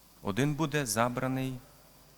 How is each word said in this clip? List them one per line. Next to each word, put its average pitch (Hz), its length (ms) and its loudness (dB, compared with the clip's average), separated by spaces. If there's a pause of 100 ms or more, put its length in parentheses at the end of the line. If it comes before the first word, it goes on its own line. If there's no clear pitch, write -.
(220)
один 123 320 0
буде 147 320 0
забраний, 127 680 0 (640)